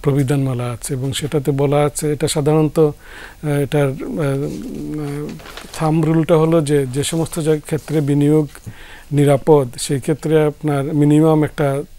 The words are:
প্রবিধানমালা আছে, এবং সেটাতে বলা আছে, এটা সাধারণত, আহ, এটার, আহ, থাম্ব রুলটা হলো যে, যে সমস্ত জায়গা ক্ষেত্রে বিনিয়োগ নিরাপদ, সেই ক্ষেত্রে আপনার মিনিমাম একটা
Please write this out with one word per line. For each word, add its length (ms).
প্রবিধানমালা 600
আছে, 300
এবং 180
সেটাতে 380
বলা 260
আছে, 360
এটা 160
সাধারণত, 500
আহ, 720
এটার, 400
আহ, 60
থাম্ব 320
রুলটা 320
হলো 240
যে, 260
যে 180
সমস্ত 360
জায়গা 240
ক্ষেত্রে 360
বিনিয়োগ 480
নিরাপদ, 560
সেই 220
ক্ষেত্রে 440
আপনার 400
মিনিমাম 600
একটা 380